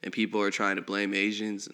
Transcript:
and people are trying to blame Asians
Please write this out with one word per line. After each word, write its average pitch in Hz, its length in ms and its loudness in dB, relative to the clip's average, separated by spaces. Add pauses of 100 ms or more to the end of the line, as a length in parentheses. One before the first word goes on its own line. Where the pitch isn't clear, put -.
and 95 80 -6
people 107 300 2
are 101 100 4
trying 98 260 2
to 95 40 -4
blame 98 320 0
Asians 104 600 0